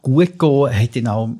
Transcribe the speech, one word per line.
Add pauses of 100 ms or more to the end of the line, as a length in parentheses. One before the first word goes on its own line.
gut
gehen
hat
dann
auch (120)